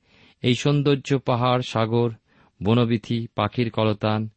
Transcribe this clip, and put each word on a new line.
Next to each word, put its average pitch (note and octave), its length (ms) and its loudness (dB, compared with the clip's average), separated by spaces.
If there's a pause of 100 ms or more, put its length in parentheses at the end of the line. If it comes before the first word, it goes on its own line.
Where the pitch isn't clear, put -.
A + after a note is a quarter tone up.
(420)
এই B2 140 2
সৌন্দর্য, C#3+ 640 0
পাহাড়, B2 420 0
সাগর, A#2 500 -2 (520)
বনবীথি, A#2 720 0
পাখির A2 360 -2
কলতান, A2 640 0